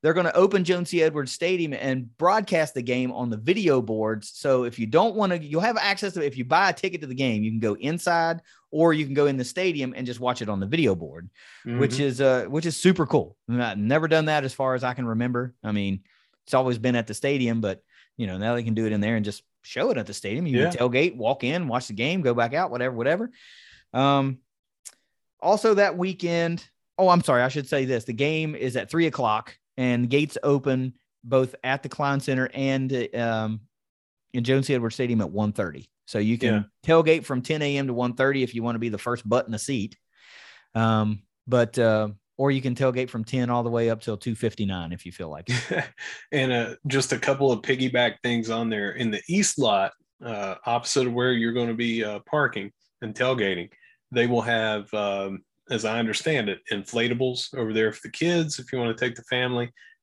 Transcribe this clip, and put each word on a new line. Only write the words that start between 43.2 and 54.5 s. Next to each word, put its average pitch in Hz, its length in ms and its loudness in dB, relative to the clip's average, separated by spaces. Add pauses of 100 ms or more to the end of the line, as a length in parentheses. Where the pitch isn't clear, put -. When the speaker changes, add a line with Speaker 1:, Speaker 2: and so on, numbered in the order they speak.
Speaker 1:
ten 123 260 -2
all 120 120 0
the 117 80 -2
way 117 200 2
up 113 120 -2
till 107 160 -4
two 117 160 -4
fifty-nine 95 580 -4
if 87 140 -12
you 87 60 -14
feel 85 180 -10
like 76 180 -14
it. 123 360 -2 (260)
Speaker 2:
<laughs> - 220 -14
And, 131 200 0
uh, 117 240 -2 (100)
just 135 260 0
a 123 60 -2
couple 135 320 2
of 110 120 0
piggyback 123 600 0
things 117 280 -2
on 113 180 -2
there. 104 240 -2
In 117 180 -2
the 104 180 -4
east 185 300 0
lot, 107 340 2 (320)
uh, 101 320 -6 (100)
opposite 123 400 0
of 120 80 -2
where 123 180 2
you're 117 200 0
gonna 117 220 0
be, 113 300 -2
uh, 104 160 -6 (100)
parking 123 420 -2 (300)
and 110 120 -10
tailgating, 104 560 -2 (420)
they 120 140 2
will 120 160 2
have, 110 520 -2